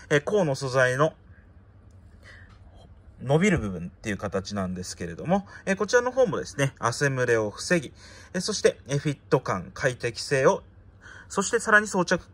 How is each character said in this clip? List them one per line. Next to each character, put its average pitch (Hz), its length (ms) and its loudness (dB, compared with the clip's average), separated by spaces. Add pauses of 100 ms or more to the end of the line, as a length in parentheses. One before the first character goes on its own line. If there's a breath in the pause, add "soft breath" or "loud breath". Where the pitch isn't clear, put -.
(100)
え 151 60 6
ー、 139 80 4
甲 202 200 2
の 139 120 0
素 139 120 -6
材 127 280 2
の 151 180 2 (2000 loud breath)
伸 139 200 2
び 202 100 4
る 156 80 4
部 104 120 -4
分 87 180 -8
っ - 20 -18
て - 200 -8
い - 20 0
う 95 40 -4
形 95 380 -6
な 98 120 -4
ん 90 80 -6
で 90 100 -8
す - 120 -12
け 92 100 -8
れ 82 100 -10
ど - 100 -10
も、 190 200 2 (200 loud breath)
え 190 60 0
ー、 190 40 -2
こ 208 120 -4
ち 247 80 4
ら 240 60 4
の 247 100 -2
方 254 140 4
も 123 120 0
で - 80 -6
す - 100 -16
ね、 139 220 0
汗 117 320 0
蒸 127 160 -2
れ 120 100 4
を 107 140 0
防 - 300 0
ぎ、 117 120 -10 (400 loud breath)
え - 60 -4
ー、 - 20 -4
そ 214 120 -4
し - 100 -6
て、 - 240 4
え 135 80 -4
ー、 143 40 0
フ 151 120 -4
ィ 139 40 -2
ッ - 40 -16 (100)
ト 147 120 4
感、 95 340 -6
快 131 220 -2
適 - 260 -6
性 139 240 2
を、 185 160 2 (680 loud breath)
そ - 140 -2
し - 80 -4
て 233 80 2
さ 220 140 -2
ら 208 80 8
に 214 80 -2
装 185 160 2
着 175 300 0